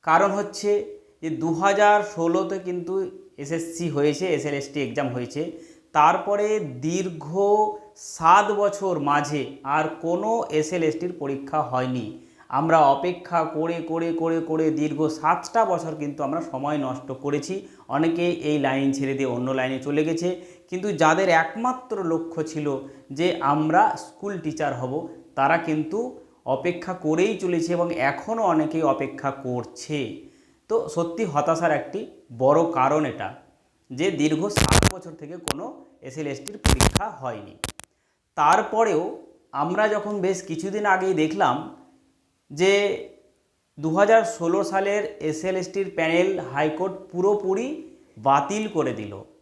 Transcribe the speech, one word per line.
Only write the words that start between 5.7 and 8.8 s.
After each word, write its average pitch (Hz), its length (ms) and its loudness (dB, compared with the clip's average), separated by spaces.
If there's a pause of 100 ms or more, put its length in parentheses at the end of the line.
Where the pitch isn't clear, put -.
তারপরে 202 680 4
দীর্ঘ 160 800 -4 (580)
সাত 196 560 4
বছর 202 460 0